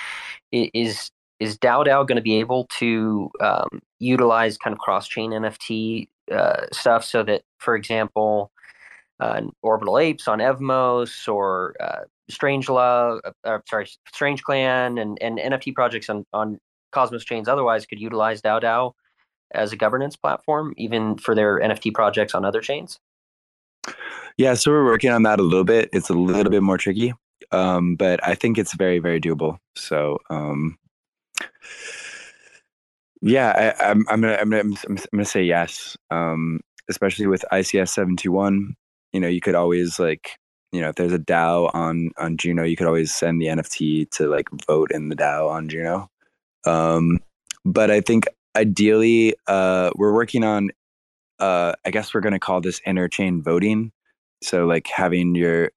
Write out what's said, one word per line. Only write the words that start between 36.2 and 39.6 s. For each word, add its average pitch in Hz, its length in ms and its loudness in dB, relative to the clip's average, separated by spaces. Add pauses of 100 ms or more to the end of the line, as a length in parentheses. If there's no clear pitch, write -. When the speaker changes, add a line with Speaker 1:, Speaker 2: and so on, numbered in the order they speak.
Speaker 2:
especially 98 380 -2
with 95 260 2
I 95 80 4
C 95 180 0
S 92 140 0
seven 92 240 0
two 87 160 -2
one, 98 440 0 (360)
you 95 80 -2
know, 87 80 0
you 87 140 -2
could 95 120 0
always, 87 460 2